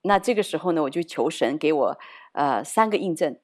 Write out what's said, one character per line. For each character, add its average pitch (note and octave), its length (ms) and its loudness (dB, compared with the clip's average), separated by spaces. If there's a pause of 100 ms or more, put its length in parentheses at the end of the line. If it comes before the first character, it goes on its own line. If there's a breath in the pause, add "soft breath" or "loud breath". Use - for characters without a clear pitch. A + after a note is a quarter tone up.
那 G3 140 4
这 A#3 160 0
个 G#3 80 2
时 E3 160 -4
候 F3 140 -2
呢， E3 120 2
我 C3+ 60 0
就 E3+ 140 -4
求 C#3 260 -2
神 C#3 280 -2
给 D#3 160 2
我， C3 260 0 (320 loud breath)
呃， D3 320 0
三 A3 260 2
个 G#3 60 0
印 F#3 180 -2
证。 D#3 300 -2